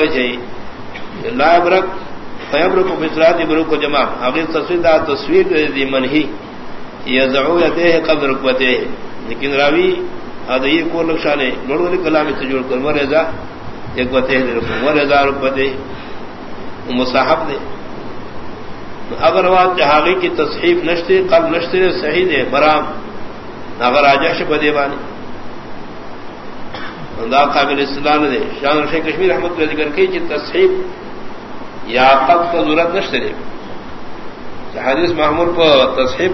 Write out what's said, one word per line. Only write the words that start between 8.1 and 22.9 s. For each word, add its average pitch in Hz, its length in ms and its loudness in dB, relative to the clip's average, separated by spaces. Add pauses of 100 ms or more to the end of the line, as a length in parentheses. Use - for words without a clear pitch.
رکبتیہ، 127 480 2 (500)
لیکن 123 220 -4 (100)
راوی 160 300 4 (580)
آدھا 131 200 0
یہ 160 240 2
کو 170 120 0
لکشانے 151 460 0 (180)
لوڑو 160 240 0
لے 180 120 0
کلامی 151 360 2
سے 143 120 -4
جوڑ 131 180 0
کر 127 160 0
ورزا 147 360 2 (800)
رکبتیہ 131 460 2
دے 120 100 -2
رکن 113 200 -2 (120)
ورزا 143 380 4
رکبتیہ 135 460 0 (1300)
مصاحب 135 480 2
دے. 139 100 -4 (1700)
اگر 180 180 4
وات 180 320 4
جہاغی 156 440 4
کی 170 160 2
تصحیف 170 460 2
نشتے 175 460 2
قلب 165 260 4
نشتے 180 340 2 (120)
صحیح 165 300 0
دے 139 200 2
برام 147 320 4 (1000)